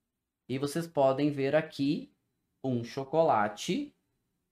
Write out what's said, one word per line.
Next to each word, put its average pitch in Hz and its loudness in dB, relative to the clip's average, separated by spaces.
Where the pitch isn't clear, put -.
E 131 -4
vocês 156 -2
podem 143 2
ver 139 0
aqui 151 -2
um 123 -2
chocolate 147 0